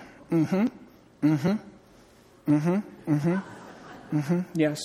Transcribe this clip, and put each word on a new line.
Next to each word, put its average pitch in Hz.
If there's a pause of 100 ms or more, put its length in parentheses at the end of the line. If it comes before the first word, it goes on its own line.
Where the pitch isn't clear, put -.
(340)
mm-hmm, 185 (560)
mm-hmm, 156 (920)
mm-hmm, 160 (800)
mm-hmm. 151 (140)
Yes, 151